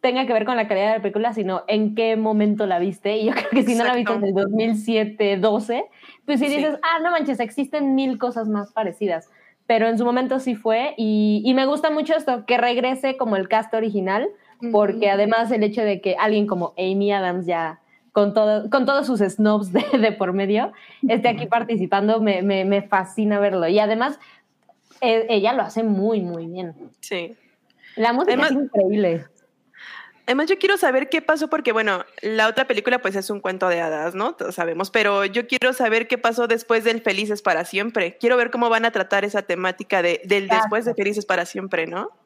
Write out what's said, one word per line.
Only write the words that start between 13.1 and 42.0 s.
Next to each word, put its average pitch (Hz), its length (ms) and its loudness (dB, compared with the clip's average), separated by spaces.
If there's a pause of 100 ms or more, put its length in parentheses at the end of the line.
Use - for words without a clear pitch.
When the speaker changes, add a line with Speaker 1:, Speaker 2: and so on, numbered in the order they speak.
Speaker 1:
como 226 200 0
el 190 120 -2
cast 220 280 0
original, 208 520 0 (320)
Speaker 2:
Ujú. 240 120 -6
Speaker 1:
porque 208 400 4
además 214 400 2
el 220 120 2
hecho 214 180 0
de 202 200 0
que 190 180 0
alguien 208 280 2
como 175 320 -4
Amy 196 340 0
Adams 185 320 -2
ya... 165 340 -4 (320)
Con 202 220 2
todo, 214 380 2
con 262 140 2
todos 277 200 0
sus 240 160 -2
snobs 202 500 2
de, 262 140 0 (140)
de 214 120 4
por 196 220 -4
medio 202 400 0 (340)
esté 233 220 2
aquí 233 140 -2
Speaker 2:
Ujú. - 60 -10
Speaker 1:
participando, 220 680 0
me, 202 220 2
me, 190 240 0
me 196 160 2
fascina 202 580 0
verlo. 190 280 2
Y 190 120 4
además, 226 400 0 (800)
e-, 226 300 2
ella 220 240 2
lo 254 80 0
hace 226 220 -4
muy, 208 380 0
muy 170 260 -8
bien. 175 260 -10 (280)
Speaker 2:
Sí. 185 340 -8 (600)
Speaker 1:
La 233 180 2
música 294 200 0
Speaker 2:
Además 277 180 2
Speaker 1:
es 262 60 0
increíble. 196 680 0 (1000)
Speaker 2:
además, 277 200 0
yo 381 120 0
quiero 381 180 2
saber 277 320 0
qué 320 120 -2
pasó, 311 280 0
porque, 302 240 0
bueno, 214 320 0 (160)
la 220 260 2
otra 240 180 0
película, 247 360 0
pues, 196 140 -4
es 196 140 -4
un 202 120 -6
cuento 185 260 -2
de 170 140 2
hadas, 160 340 -4
¿no? 226 180 -4
Todos - 220 -8
sabemos, 170 360 -4
pero 202 340 2
yo 233 220 -2
quiero 254 260 0
saber 226 340 0
qué 247 100 -2
pasó 233 300 0
después 226 360 0
del 226 180 0
Felices 208 400 -2
para 175 240 0
Siempre. 196 520 -4
Quiero 240 200 2
ver 240 140 2
cómo 240 180 0
van 226 160 2
a 233 60 2
tratar 196 340 0
esa 208 160 -2
temática 185 600 -2
de, 170 240 0
del 196 200 0
Speaker 1:
Exacto. 220 180 2
Speaker 2:
después 214 220 -2
de 240 100 -2
Felices 208 300 -2
para 180 200 0
Siempre, 190 420 -6
¿no? 190 220 -8 (160)